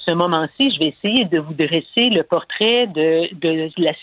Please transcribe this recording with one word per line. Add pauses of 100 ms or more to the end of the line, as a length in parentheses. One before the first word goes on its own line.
ce
moment-ci,
je
vais
essayer
de
vous
dresser
le
portrait
de,
de
la